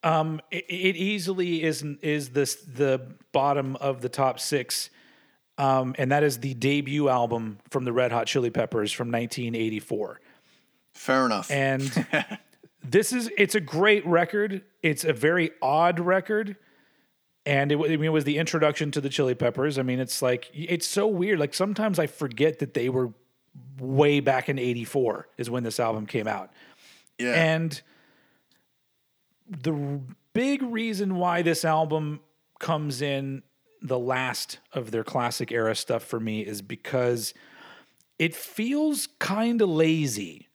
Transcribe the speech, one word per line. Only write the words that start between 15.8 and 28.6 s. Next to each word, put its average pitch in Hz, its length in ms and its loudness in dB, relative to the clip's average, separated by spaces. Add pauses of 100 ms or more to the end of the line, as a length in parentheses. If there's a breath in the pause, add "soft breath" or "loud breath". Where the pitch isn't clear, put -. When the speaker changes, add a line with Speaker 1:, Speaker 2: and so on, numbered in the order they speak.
Speaker 1:
record. 190 560 0 (920 soft breath)
And 143 280 2
it, - 20 4
w-, 151 180 2
I 156 40 2
mean, 151 100 0
it 160 40 2
was 156 120 4
the 147 160 0
introduction 151 540 0
to 147 80 -2
the 139 80 -4
Chili 135 260 2
Peppers. 131 420 0
I 135 60 0
mean, 127 160 0
it's 127 240 -4
like, 123 320 0
it's 170 320 -4
so 202 220 2
weird. 190 320 2
Like, 147 120 0
sometimes 202 460 0
I 156 80 2
forget 143 540 0
that 139 140 -6
they 123 140 0
were 127 240 0 (680)
way 143 400 4
back 135 280 2
in 139 80 0
eighty-four 120 680 0 (100)
is 120 140 -6
when 123 140 -2
this 113 160 -4
album 110 260 0
came 107 220 -4
out. 98 240 -6 (680 loud breath)
Speaker 2:
Yeah. 123 140 0
Speaker 1:
And 160 500 2 (1700 soft breath)